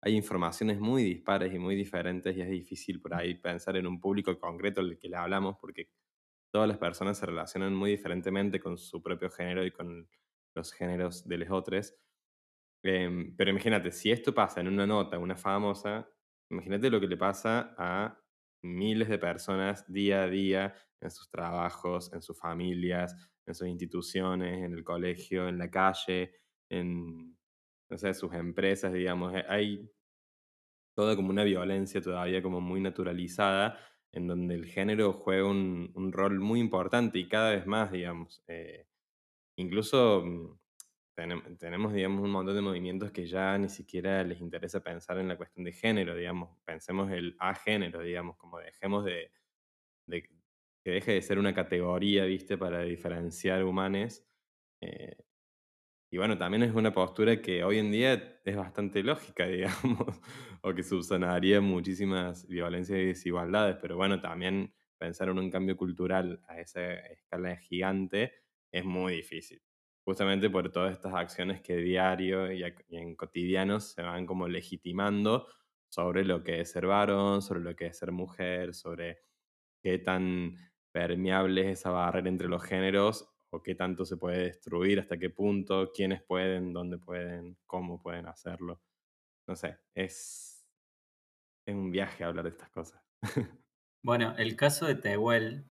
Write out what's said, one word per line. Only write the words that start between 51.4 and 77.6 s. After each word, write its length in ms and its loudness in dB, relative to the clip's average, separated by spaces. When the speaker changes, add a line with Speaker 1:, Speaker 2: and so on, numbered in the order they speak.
Speaker 1:
categoría, 720 2
¿viste? 320 -2
Para 240 -2
diferenciar 840 0
humanes. 640 0
Eh, 340 -12
y 60 -2
bueno, 180 2
también 260 2
es 120 4
una 180 4
postura 480 4
que 240 0
hoy 140 4
en 120 2
día 540 2
es 120 -2
bastante 460 -2
lógica, 440 0
<laughs> 500 0
digamos, 240 -4
o 120 0
que 80 -2
subsanaría 800 4
muchísimas 880 0
violencias 500 -2
y 80 4
desigualdades, 720 2
pero 160 -6
bueno, 240 2
también 540 -2
pensar 320 -4
en 80 0
un 120 0
cambio 260 0
cultural 720 -2
a 120 -14
esa 340 -6
escala 640 -8
gigante 760 0
es 120 -4
muy 320 0
difícil, 460 -12
justamente 440 2
por 200 2
todas 220 0
estas 220 -6
acciones 480 -2
que 140 -2
diario 760 2
y 100 -6
ac-, 260 -10
y 100 -12
en 180 -10
cotidianos 760 0
se 100 -8
van 240 -4
como 220 -2
legitimando 1000 0
sobre 340 2
lo 200 2
que 160 -2
es 100 -4
ser 160 -2
varón, 560 4
sobre 180 -4